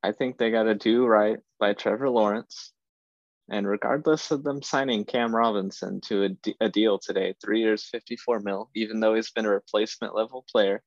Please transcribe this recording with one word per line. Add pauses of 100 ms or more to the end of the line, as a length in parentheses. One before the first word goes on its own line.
I
think
they
gotta
do
right (200)
by
Trevor
Lawrence. (760)
And
regardless
of
them
signing
Cam
Robinson
to
a
d-,
a
deal
today,
three
years,
fifty-four
mil,
even
though
he's
been
a
replacement
level
player